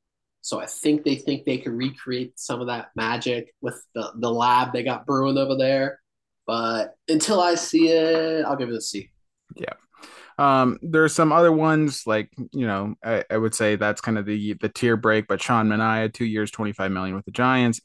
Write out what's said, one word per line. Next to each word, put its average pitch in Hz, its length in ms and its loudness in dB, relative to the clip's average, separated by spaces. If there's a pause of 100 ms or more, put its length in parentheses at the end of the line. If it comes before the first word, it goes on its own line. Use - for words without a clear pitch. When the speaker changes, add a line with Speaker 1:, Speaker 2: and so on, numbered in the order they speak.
(420)
Speaker 1:
So - 180 -8
I 80 60 -8
think 151 380 0
they 139 120 0
think 135 300 -6
they 127 120 -2
can 117 200 -6
recreate 127 640 -6
some 123 200 -8
of 123 80 -6
that 117 280 -8
magic 117 640 -4
with - 180 -8 (140)
the, 110 220 -8
the 117 160 -2
lab 123 420 2
they 123 80 -2
got 120 240 -4
brewing 135 320 2
over 135 180 0
there. 135 440 0 (480)
But 113 480 -4 (120)
until 175 340 2
I 175 140 4
see 165 340 2
it, 160 540 2
I'll 139 120 -2
give 127 140 -6
it 117 60 -6
a 110 60 -6
C. - 300 -10 (440)
Speaker 2:
Yeah. - 180 -10 (640)
Um, 131 440 4
there 160 200 4
are 151 60 4
some 156 220 2
other 170 200 6
ones, 156 540 2
like, 107 260 -2 (200)
you 127 160 -2
know, 101 260 -2 (100)
I, 110 240 -2
I 104 100 -2
would 110 180 0
say 107 200 2
that's 104 260 -2
kind 110 180 -2
of 101 80 -6
the, 104 340 -2
the 107 80 -2
tier 117 260 2
break, 110 320 2
but 98 140 -2
Sean 113 260 2
Manaea, 110 460 0
two 120 120 -4
years, 107 260 -2
twenty-five 101 400 -4
million 92 240 -4
with 98 100 -10
the 110 60 -6
Giants. 123 540 2